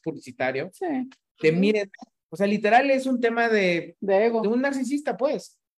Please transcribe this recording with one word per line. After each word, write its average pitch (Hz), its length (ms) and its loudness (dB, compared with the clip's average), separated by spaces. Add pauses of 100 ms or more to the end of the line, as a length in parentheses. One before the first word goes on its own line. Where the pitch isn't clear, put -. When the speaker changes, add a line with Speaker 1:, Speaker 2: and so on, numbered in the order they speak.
Speaker 1:
publicitario. 135 720 -6
Speaker 2:
Sí. - 120 -8 (560)
Speaker 1:
De 160 100 4
Speaker 2:
Ujú. 170 80 2
Speaker 1:
miren, 202 300 2 (400)
o 165 60 -16
sea, 196 120 0
literal 220 440 4
es 262 140 0
un 262 160 -2
tema 233 260 0
de, 180 540 0
Speaker 2:
De 196 240 2
ego. 226 160 0
Speaker 1:
de 202 80 -2
un 240 120 0
narcisista, 269 540 -4
pues. 262 420 -4 (220)